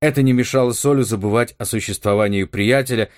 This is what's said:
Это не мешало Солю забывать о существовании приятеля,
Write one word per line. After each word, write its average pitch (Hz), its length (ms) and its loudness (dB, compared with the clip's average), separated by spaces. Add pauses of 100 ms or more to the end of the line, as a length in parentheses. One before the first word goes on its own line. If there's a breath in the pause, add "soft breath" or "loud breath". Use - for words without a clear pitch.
Это 143 220 2
не 131 100 4
мешало 123 400 2
Солю 139 320 0
забывать 107 540 -2
о 120 80 -6
существовании 101 800 -2
приятеля, 113 720 0